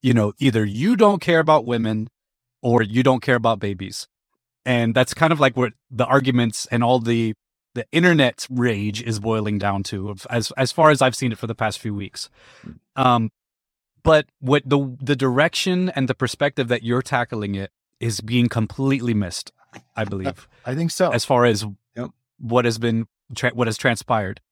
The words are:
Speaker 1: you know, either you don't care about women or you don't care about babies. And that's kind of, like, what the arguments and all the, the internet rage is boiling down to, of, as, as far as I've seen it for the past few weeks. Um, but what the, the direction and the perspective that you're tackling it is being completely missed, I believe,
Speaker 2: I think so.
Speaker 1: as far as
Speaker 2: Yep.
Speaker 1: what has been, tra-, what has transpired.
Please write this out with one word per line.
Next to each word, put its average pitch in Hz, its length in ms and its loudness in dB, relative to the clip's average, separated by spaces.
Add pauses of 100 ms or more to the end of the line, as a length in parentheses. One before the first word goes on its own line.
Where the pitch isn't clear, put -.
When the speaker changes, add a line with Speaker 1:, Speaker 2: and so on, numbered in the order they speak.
Speaker 1:
you 127 120 2
know, 104 260 2
either 113 260 2
you 131 300 0
don't 202 260 4
care 170 180 2
about 151 260 4
women 113 420 -2 (540)
or 117 200 4
you 110 220 0
don't 127 180 4
care 127 140 2
about 113 240 0
babies. 98 480 -8 (580)
And 117 300 0
that's 127 180 2
kind 160 200 2
of, 147 60 -2
like, 135 180 2
what 120 160 -2 (180)
the 120 140 -2
arguments 127 680 2
and 120 120 0
all 123 160 2
the, 113 340 0 (420)
the 117 160 -8
internet 156 580 2
rage 110 520 -2
is 113 180 -4
boiling 107 380 -2
down 98 260 -2
to, 101 260 -8
of, 98 200 -14
as, 120 260 -2
as 131 160 -2
far 156 200 6
as 139 100 4
I've 131 140 2
seen 123 160 -2
it 110 80 -8
for - 80 -8
the 113 80 -6
past 107 240 -4
few 107 140 -8
weeks. 101 360 -10 (680)
Um, 120 340 0 (760)
but 156 240 4 (120)
what 143 260 2
the, 135 360 0
the 135 140 0
direction 160 760 0
and 135 180 -2
the 131 60 -2
perspective 135 560 -2
that 117 140 -2
you're 120 180 0
tackling 110 540 -4
it 98 160 -10 (280)
is 113 220 -6
being 120 260 2
completely 120 680 -2
missed, 98 380 -4 (460)
I 110 80 -2
believe, 98 420 -8 (180)
Speaker 2:
I 131 100 -6
think 165 160 -2
so. 175 200 0
Speaker 1:
as 120 140 -2
far 123 200 4
as 107 200 2 (320)
Speaker 2:
Yep. 123 140 -10 (280)
Speaker 1:
what 120 260 0
has 113 120 0
been, 113 300 0 (280)
tra-, 123 180 -2
what 117 140 0
has 110 100 -4
transpired. 110 600 -2 (120)